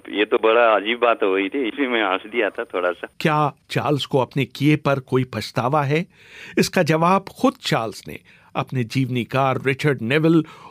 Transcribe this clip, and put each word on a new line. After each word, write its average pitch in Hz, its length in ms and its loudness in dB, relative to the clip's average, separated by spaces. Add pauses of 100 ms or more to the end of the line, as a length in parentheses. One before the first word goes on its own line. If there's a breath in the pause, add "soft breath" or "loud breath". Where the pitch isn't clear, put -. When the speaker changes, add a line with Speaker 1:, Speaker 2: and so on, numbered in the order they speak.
Speaker 1:
ये 104 160 -2
तो 110 120 0
बड़ा 113 400 4
अजीब 110 220 -2
बात 117 240 2
हुई 98 260 0
थी, 131 200 -4
इसलिए 127 200 -2
मैं 113 160 0
हंस 95 180 -2 (100)
दिया 110 180 0
था 117 140 -8
थोड़ा 90 280 -2
सा। - 160 -12 (120)
Speaker 2:
क्या 151 340 0 (160)
चार्ल्स 131 360 -2
को 143 120 0
अपने 135 260 -2
किए 151 320 0
पर 139 240 0
कोई 127 240 -2
पछतावा 127 580 -2
है? 151 240 -2 (520 loud breath)
इसका 190 240 2
जवाब 170 420 2 (160)
खुद 262 200 2
चार्ल्स 113 480 -4
ने 71 100 -14 (380 soft breath)
अपने 131 280 -4
जीवनीकार 127 840 -2
रिचर्ड 135 360 0
नेविल 156 420 4 (260 loud breath)